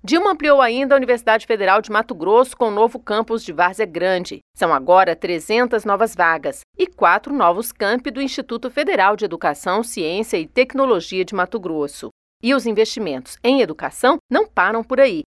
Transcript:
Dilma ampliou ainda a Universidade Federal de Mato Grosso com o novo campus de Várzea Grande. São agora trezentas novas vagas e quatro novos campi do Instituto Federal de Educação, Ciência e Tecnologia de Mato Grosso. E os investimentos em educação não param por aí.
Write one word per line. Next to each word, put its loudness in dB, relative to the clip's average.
Dilma 2
ampliou 4
ainda 2
a 4
Universidade 0
Federal 2
de -14
Mato -2
Grosso 2
com 0
o 0
novo 0
campus -4
de -12
Várzea 0
Grande. -4
São 0
agora 4
trezentas -2
novas 0
vagas -2
e 0
quatro 0
novos 0
campi -4
do -8
Instituto -8
Federal 2
de -6
Educação, -4
Ciência -6
e -6
Tecnologia 0
de -6
Mato -2
Grosso. -8
E 2
os 0
investimentos -4
em 4
educação 0
não 0
param 0
por -2
aí. 4